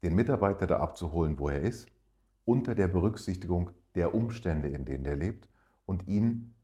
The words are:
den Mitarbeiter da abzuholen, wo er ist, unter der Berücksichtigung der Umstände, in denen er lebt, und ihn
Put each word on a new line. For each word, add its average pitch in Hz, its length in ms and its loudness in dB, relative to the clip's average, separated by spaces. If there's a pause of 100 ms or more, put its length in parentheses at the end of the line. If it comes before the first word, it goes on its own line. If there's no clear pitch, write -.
den 85 140 2
Mitarbeiter 104 500 2
da 85 140 2
abzuholen, 80 580 -2
wo 71 100 -2
er 71 120 -2
ist, 107 280 -4 (560)
unter 123 300 2
der 95 140 4
Berücksichtigung 90 840 0 (240)
der 85 180 2
Umstände, 90 560 -2
in 69 160 -6
denen 67 200 -6
er 71 100 -2
lebt, 80 340 -4 (380)
und 92 220 -4
ihn 113 440 0 (120)